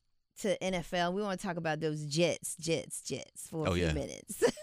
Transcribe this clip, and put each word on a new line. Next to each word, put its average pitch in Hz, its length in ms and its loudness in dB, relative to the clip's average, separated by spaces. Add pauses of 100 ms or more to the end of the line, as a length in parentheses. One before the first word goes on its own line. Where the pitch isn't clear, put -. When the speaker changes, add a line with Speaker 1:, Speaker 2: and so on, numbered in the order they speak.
(400)
Speaker 1:
to 196 220 0
N 190 120 0
F 170 180 -4
L. 175 200 2
We 202 100 -2
wanna 196 140 0
talk 175 200 -4
about 156 240 0
those 151 240 0
Jets, 151 520 2
Jets, 160 460 -2
Jets - 460 -10
for 160 180 -4
a 92 40 4
Speaker 2:
Oh, 90 40 4
Speaker 1:
few 87 120 4
Speaker 2:
yeah. 80 60 4
Speaker 1:
minutes. - 500 -4 (200)